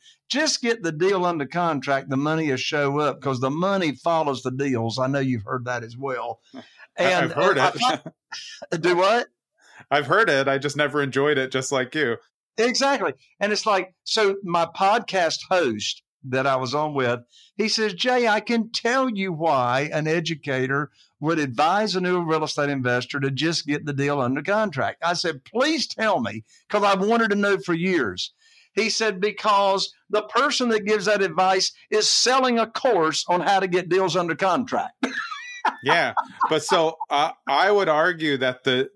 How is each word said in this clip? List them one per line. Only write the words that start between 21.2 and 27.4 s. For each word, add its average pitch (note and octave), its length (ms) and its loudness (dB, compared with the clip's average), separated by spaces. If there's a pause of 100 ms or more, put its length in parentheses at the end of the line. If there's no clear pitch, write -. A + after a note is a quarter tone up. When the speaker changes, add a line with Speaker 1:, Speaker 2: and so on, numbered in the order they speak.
Speaker 1:
would D#3+ 180 0
advise D#3+ 580 0
a F#3+ 40 -2
new F3+ 240 0
real D#3+ 200 0
estate C#3+ 260 -2
investor B2+ 500 -2
to C#3 100 0
just D3+ 360 -2
get D3 200 -4
the D3 60 -4
deal C#3+ 280 0
under C3 220 0
contract." D3+ 640 -2
I E3+ 80 2
said, E3 320 -6
"Please C4+ 420 -2
tell G3+ 340 0
me, A2 240 -6 (240)
'cause G#3 140 0
I've G3 180 4
wanted A3 300 2
to G3+ 60 0
know G3+ 220 2